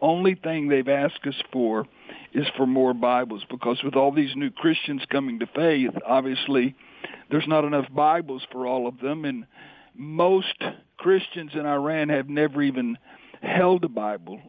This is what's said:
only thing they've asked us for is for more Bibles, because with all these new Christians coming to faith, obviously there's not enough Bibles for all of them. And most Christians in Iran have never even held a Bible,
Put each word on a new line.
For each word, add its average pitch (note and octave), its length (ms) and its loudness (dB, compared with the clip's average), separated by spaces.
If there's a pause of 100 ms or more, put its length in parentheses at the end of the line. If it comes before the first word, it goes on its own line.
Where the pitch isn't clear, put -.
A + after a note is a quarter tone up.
only F3+ 320 2
thing D#3+ 340 -4
they've C3+ 200 2
asked C#3 380 0
us C#3 140 -4 (120)
for A2+ 340 0 (460)
is C#3+ 140 0 (100)
for C3+ 100 2
more B2+ 260 4
Bibles, B2 560 0
because B2 360 -4
with C3+ 100 -2
all C3+ 160 4
these C#3 240 0
new C#3 160 -4
Christians D#3 580 -2
coming C3+ 300 -2
to A2+ 80 -4
faith, D3+ 460 2 (120)
obviously C3 720 0 (560)
there's D3+ 160 0
not D#3 180 2
enough D3 300 0
Bibles D3+ 560 0
for B2+ 160 -6
all B2 220 -2
of B2 100 -8
them. D3+ 260 -6
And B2+ 220 -6 (480)
most F3 640 0 (380)
Christians F3 560 0
in D3+ 100 -4
Iran D3 440 0
have C3+ 200 0
never D3 320 0
even C3 380 0 (420)
held F3+ 440 2
a D#3+ 40 0
Bible, G#2 600 -6